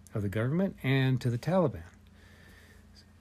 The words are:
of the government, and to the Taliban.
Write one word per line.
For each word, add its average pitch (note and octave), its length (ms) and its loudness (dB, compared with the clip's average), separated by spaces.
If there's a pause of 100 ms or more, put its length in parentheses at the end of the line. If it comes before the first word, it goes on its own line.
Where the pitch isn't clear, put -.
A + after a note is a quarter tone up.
(120)
of G2+ 100 -4
the G2+ 60 -2
government, C3 540 0
and C3 380 2
to B2 100 -2
the A#2+ 80 0
Taliban. B2+ 460 0 (1400)